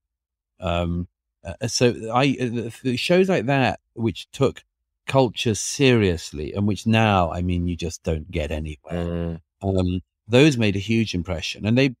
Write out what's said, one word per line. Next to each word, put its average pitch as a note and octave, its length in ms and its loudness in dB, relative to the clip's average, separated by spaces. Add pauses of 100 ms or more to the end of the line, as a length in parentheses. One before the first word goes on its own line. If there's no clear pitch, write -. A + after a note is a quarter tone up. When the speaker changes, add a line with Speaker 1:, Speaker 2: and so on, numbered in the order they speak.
(580)
Speaker 1:
um, F2 500 -2 (360)
uh, A#2 240 -8
so A#2+ 260 2 (180)
I, C3 280 2
uh, B2+ 60 -2
the, A#2 360 -6
the B2 140 -2
shows F#3 320 2
like C3 180 0
that, C3 340 2 (120)
which - 400 -6
took - 320 -2 (420)
culture B2 480 2
seriously F#2+ 1000 0
and G2+ 120 0
which G#2 200 -2
now, G#2+ 440 4
I F2 120 -4
mean, F2+ 260 0
you E2+ 80 -4
just - 260 -8
don't D#2+ 280 -4
get D#2+ 200 -4
anywhere. D#2 440 -8
Speaker 2:
Mm. E2+ 460 -6 (220)
Speaker 1:
Um, F#2 380 0 (260)
those C3 300 6
made G#2+ 180 2
a G2 40 -4
huge A2 360 -2
impression, F2 520 -6
and A#2 100 2
they, C3 240 2